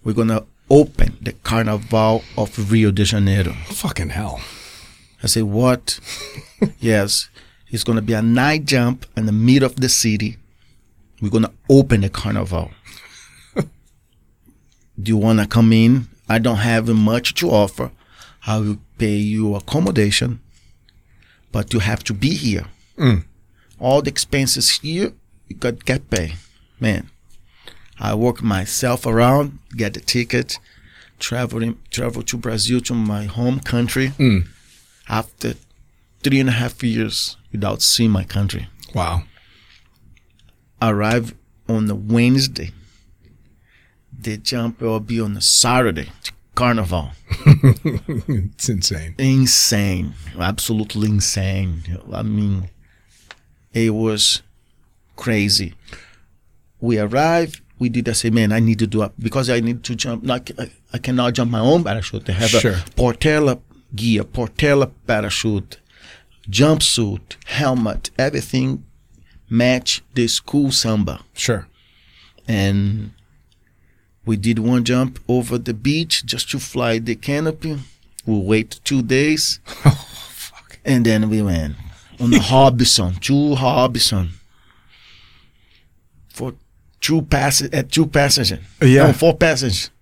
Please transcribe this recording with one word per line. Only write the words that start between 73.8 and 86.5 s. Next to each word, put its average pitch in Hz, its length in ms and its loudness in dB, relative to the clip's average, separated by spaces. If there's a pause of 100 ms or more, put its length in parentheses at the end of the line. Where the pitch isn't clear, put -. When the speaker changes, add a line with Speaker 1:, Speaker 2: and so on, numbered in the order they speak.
Speaker 1:
we 110 120 0
did 113 220 0
one 120 240 0
jump 127 440 -2
over 123 300 0
the 120 160 -6
beach 147 520 -2
just - 260 -8
to 139 80 -6
fly 120 400 -2
the 113 160 -4
canopy. 156 640 -4 (480)
We 110 100 0
wait 107 460 -2
two 135 180 0
days. 143 600 0
Speaker 2:
<laughs> - 220 -6
Oh, 147 60 10 (600)
fuck. - 340 -20
Speaker 1:
And 123 200 2
then 110 240 2
we 107 120 0
went 80 340 -2 (440)
on 120 120 0
the 131 80 6
Hobson, 120 800 4
two 143 340 0
Hobson. 123 760 0 (2000)
For - 240 -10 (480)